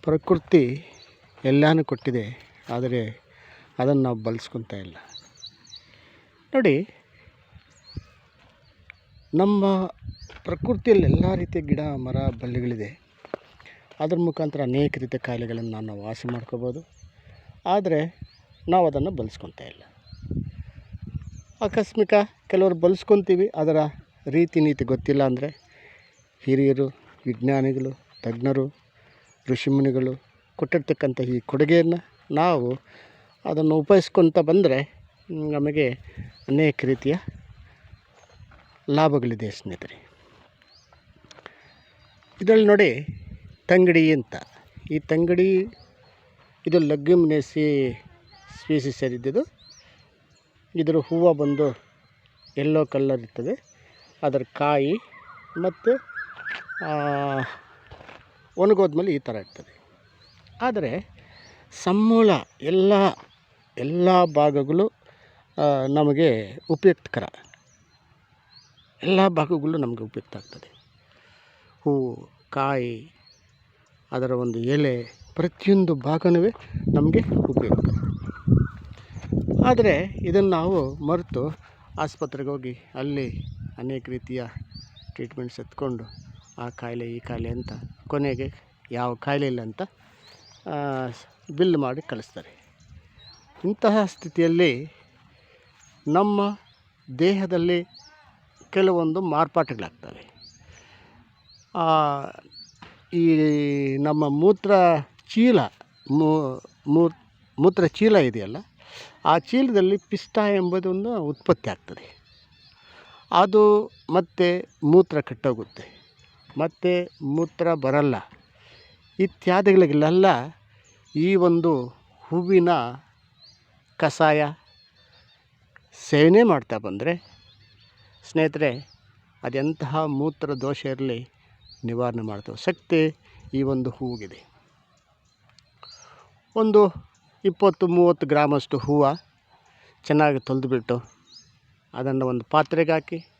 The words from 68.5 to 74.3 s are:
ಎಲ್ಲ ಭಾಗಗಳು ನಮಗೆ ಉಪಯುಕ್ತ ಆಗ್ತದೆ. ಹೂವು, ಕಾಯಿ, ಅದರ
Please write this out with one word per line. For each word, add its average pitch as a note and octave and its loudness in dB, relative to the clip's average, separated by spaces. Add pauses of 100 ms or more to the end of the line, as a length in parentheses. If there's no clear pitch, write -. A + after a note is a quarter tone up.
ಎಲ್ಲ F#3+ 2
ಭಾಗಗಳು D#3+ -2
ನಮಗೆ A#2+ -4
ಉಪಯುಕ್ತ - -14
ಆಗ್ತದೆ. - -20 (1120)
ಹೂವು, C3 -4 (200)
ಕಾಯಿ, C3+ -4 (1000)
ಅದರ C3 -4